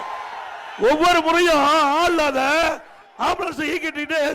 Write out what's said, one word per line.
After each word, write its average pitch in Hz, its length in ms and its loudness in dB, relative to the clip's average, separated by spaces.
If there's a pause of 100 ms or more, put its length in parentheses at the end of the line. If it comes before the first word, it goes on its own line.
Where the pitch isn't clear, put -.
(800)
ஒவ்வொரு 311 420 4
முறையும் 330 460 4
ஆள் 311 420 2
இல்லாத 302 320 0 (760)
ஆம்புலன்ஸ் 330 420 -4
ஈ 311 160 -4
கட்டிட்டு, 302 420 -4 (160)